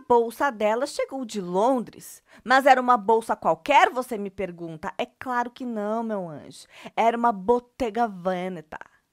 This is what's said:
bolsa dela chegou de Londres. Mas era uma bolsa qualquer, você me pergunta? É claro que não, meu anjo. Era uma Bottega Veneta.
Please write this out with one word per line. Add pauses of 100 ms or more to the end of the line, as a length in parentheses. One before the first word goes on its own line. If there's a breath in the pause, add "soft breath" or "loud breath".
bolsa
dela
chegou
de
Londres. (200 soft breath)
Mas
era
uma
bolsa
qualquer,
você
me
pergunta?
É
claro
que
não,
meu
anjo. (300 loud breath)
Era
uma
Bottega
Veneta. (320)